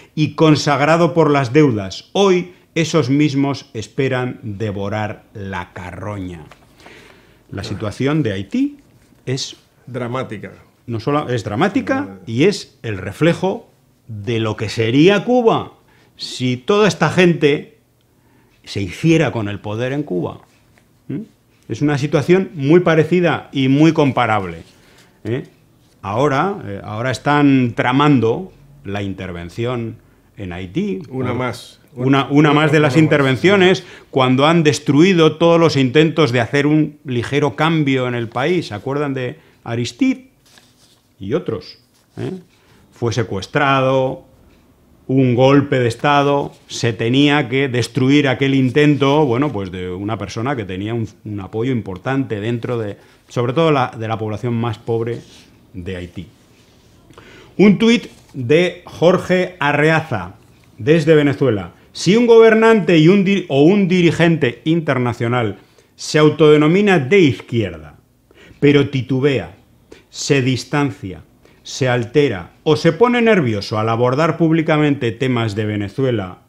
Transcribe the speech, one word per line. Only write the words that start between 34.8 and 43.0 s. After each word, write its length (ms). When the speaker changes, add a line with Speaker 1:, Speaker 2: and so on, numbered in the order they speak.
Speaker 1:
todos 240
los 160
intentos 560
de 80
hacer 280
un 360
ligero 540
cambio 500
en 80
el 140
país. 380
¿Se 80
acuerdan 380
de 260
Aristide? 640
Y 180
otros, 420
¿eh? 140
Fue 220